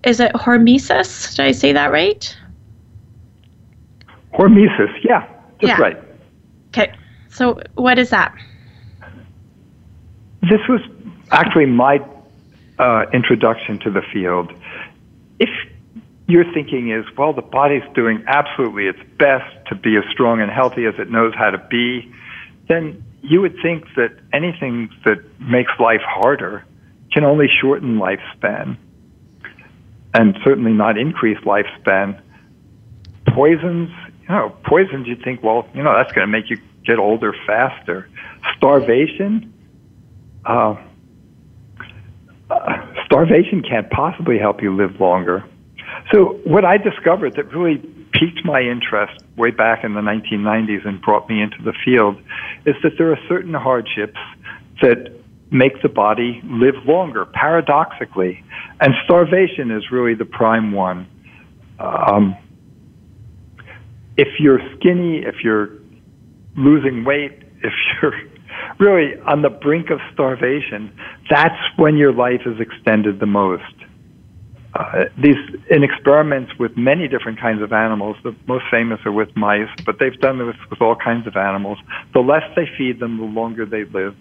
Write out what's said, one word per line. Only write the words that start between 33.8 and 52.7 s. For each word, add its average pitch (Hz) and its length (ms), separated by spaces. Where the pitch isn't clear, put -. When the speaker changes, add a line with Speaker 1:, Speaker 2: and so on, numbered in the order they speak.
Speaker 2:
you - 120
know, 113 280
poisons, 147 440
you'd 120 160
think, 127 200
"Well, 113 320
you 135 80
know, 143 120
that's 123 180
gonna 98 160
make 107 200
you 117 80
get 117 120
older 107 360
faster." 104 600
Starvation, 143 960
uh, 113 300
uh, - 360
starvation 165 560
can't 110 300
possibly 151 480
help 101 240
you 98 120
live 98 240
longer. 92 460
So 202 340
what 180 200
I 185 140
discovered 185 560
that 147 180
really 160 300
piqued 170 320
my 147 160
interest 117 600
way 117 140
back 113 340
in 107 100
the 104 60
nineteen 107 420
nineties 107 420
and 98 160
brought 104 280
me 110 120
into 107 220
the 110 100
field 110 320
is 147 160